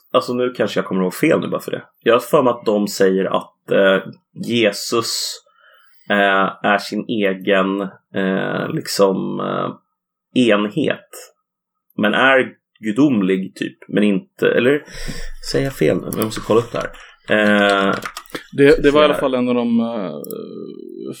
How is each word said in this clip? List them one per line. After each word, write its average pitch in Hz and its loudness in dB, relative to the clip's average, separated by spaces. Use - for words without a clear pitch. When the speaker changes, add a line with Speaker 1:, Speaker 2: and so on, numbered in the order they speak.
Speaker 1:
alltså 127 0
nu 123 -2
kanske 107 -2
jag 95 -2
kommer 95 -2
ihåg 90 -2
fel 143 2
nu 85 -4
bara - -4
för - -10
det. - -8
Jag 117 4
har 123 4
för 143 2
mig 123 2
att - -8
de 104 2
säger 95 2
att, - -6
eh, 98 4
Jesus, 113 -2
eh, 98 2
är 101 4
sin - -6
egen, 98 0
eh, 98 -2
liksom, 98 0
eh, 95 -6
enhet. 104 0
Men 104 0
är 127 2
gudomlig, 104 0
typ. - -8
Men 104 0
inte, 98 0
eller 139 2
säger 139 -2
jag 135 -6
fel 98 0
nu? - -8
Jag 107 -2
måste 110 -8
kolla 110 2
upp 117 -2
det - -6
här. - -6
Eh, 92 0
Speaker 2:
Det, 147 6
det 143 6
var 147 6
i 151 8
alla 147 4
Speaker 1:
så - -2
här. - -4
Speaker 2:
fall 135 -2
en 123 0
av 123 0
de, 120 2
eh, 82 -8